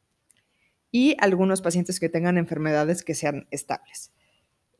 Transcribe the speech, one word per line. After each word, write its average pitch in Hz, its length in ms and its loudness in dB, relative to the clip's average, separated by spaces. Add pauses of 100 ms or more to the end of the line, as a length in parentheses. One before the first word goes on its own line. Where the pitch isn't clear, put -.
(920)
y 262 280 4
algunos 190 420 2
pacientes 180 400 -2
que 165 80 0
tengan 175 280 0
enfermedades 156 640 0
que 156 140 -6
sean 143 340 -4
estables. - 600 -10 (680)